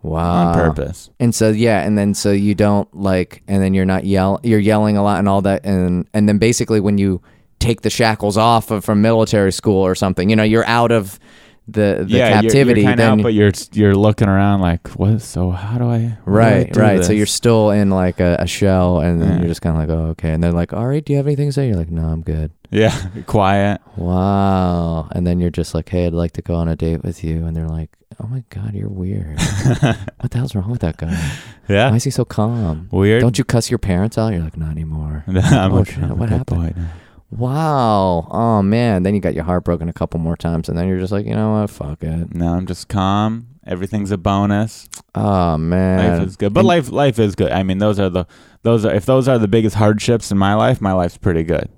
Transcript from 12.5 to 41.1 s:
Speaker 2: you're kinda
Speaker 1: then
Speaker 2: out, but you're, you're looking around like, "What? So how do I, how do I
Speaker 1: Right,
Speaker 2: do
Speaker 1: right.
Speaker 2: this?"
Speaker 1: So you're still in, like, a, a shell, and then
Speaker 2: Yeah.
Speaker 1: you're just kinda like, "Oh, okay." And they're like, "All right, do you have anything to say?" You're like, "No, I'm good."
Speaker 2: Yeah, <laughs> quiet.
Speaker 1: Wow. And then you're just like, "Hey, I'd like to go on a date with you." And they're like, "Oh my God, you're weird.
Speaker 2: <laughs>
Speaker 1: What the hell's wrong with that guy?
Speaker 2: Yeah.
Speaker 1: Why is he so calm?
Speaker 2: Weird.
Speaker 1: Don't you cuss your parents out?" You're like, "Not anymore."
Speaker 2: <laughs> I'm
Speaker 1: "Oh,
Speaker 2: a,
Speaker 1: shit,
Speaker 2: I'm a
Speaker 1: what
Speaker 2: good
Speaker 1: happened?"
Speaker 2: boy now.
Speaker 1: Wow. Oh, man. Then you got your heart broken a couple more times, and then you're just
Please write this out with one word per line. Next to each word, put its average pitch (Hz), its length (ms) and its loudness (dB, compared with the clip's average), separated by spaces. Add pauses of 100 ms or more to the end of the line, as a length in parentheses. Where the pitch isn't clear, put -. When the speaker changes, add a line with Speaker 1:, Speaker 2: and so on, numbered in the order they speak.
Speaker 2:
you're 104 80 4
kinda 117 120 2
Speaker 1:
then 107 180 4
Speaker 2:
out, - 20 2
but 113 100 2
you're, 104 180 6 (220)
you're 104 220 4
looking 104 340 4
around 98 320 4
like, 87 260 0 (120)
"What? 104 240 2
So 90 260 -4
how 98 300 -4
do 120 100 0
I, 117 120 0
how 117 140 -4 (120)
do - 40 -4
I - 0 -
Speaker 1:
Right, 107 400 4
Speaker 2:
do - 80 0
Speaker 1:
right. 107 200 4
Speaker 2:
this?" 87 80 2
Speaker 1:
So 90 80 2
you're 104 100 2
still 110 460 2
in, 101 180 2
like, 92 320 0
a, 87 180 2
a 85 80 -2
shell, 90 540 2
and 85 220 2
then 87 80 2
Speaker 2:
Yeah. 87 80 0
Speaker 1:
you're 87 100 0
just 80 140 -4
kinda 80 160 0
like, 78 100 -2
"Oh, 80 220 -2
okay." 80 220 -4
And 82 120 0
they're 87 80 0
like, 85 220 -2
"All 113 120 -4
right, 147 160 -2
do 143 120 -2
you - 20 2
have 139 100 0
anything 147 220 -2
to 139 60 -4
say?" 139 140 0
You're 98 100 0
like, 82 120 -4
"No, 82 140 -4
I'm 80 160 -2
good." 78 300 -4 (200)
Speaker 2:
Yeah, 107 240 2 (160)
<laughs> 101 160 -14
quiet. 101 540 2 (160)
Speaker 1:
Wow. 92 1160 0
And 87 140 -2
then 87 140 0
you're 87 100 0
just - 240 -6
like, 82 140 -4
"Hey, 90 180 -2
I'd 85 60 -2
like 85 200 -2
to - 100 -10
go 87 120 -4
on 82 140 -2
a 80 80 -2
date 82 260 -4
with 85 220 -8
you." 80 220 -4
And 82 100 -6
they're 80 120 -4
like, 80 220 -6 (320)
"Oh 107 40 -10
my 123 240 -8
God, 104 240 -10
you're 98 160 -8
weird. 92 480 -8
Speaker 2:
<laughs> - 100 -2 (720)
Speaker 1:
What 123 120 -6
the 123 60 -4
hell's 131 160 -4
wrong 101 160 -4
with 120 120 -6
that 82 160 -2
guy? 85 200 -4 (500)
Speaker 2:
Yeah. 107 220 2
Speaker 1:
Why 113 60 2
is 117 80 -2
he 139 60 -2
so 120 160 -2
calm? 104 640 -4
Speaker 2:
Weird. 104 320 4
Speaker 1:
Don't 120 160 2
you 135 60 0
cuss - 260 -2
your 120 80 -2
parents 98 400 -2
out?" 110 160 0
You're 85 80 -2
like, 78 160 -8
"Not 78 140 -6
anymore." 78 520 -6
Speaker 2:
<laughs> - 40 -8
I'm 95 440 2
Speaker 1:
"Oh, 95 60 2
Speaker 2:
a, 98 80 4
Speaker 1:
shit, - 180 -8
Speaker 2:
I'm - 60 -4
a - 40 -4
Speaker 1:
what 113 140 -2
Speaker 2:
good 107 100 0
Speaker 1:
happened?" - 220 -4
Speaker 2:
boy 82 160 -4
now. 85 120 -8 (420)
Speaker 1:
Wow. 113 1000 0
Oh, 110 320 0
man. 107 400 2
Then 98 120 0
you 101 60 0
got 87 140 -2
your 78 100 -4
heart 90 200 -2
broken 85 240 -2
a 82 40 -6
couple - 280 -6
more 82 160 -2
times, 82 320 -4
and 85 100 -4
then 90 100 -2
you're 92 120 -2
just 92 120 -4